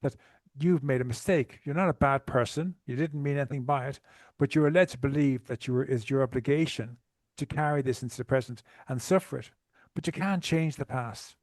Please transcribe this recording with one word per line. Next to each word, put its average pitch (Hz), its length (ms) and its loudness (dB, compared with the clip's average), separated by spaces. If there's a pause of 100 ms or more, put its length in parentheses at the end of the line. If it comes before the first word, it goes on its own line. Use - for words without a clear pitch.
that - 140 -2 (440)
you've 165 240 4
made 135 180 0
a 127 40 0
mistake. 127 580 0
You're 143 120 -6
not 180 140 2
a 151 40 2
bad 139 320 2
person. 151 500 0 (100)
You 131 100 -8
didn't 147 260 -4
mean 143 160 -2
anything 135 260 -4
by 131 240 -2
it, 139 120 -8 (380)
but - 180 2
you 156 100 6
are 147 60 6
led 180 180 6
to - 80 -12
believe 139 500 2
that 120 200 -8
you 127 80 0
are, 127 80 2
is 123 260 -2
your 135 140 2
obligation 127 720 0 (400)
to 143 80 -4
carry 147 360 -2
this 127 220 -2
into 123 140 -8
the 120 80 -8
present 127 360 -2 (260)
and 131 140 -6
suffer 185 380 0
it. - 120 -14 (440)
But - 120 -6
you 165 60 -4
can't 190 300 -2
change 160 320 0
the 135 100 -6
past. 117 580 -8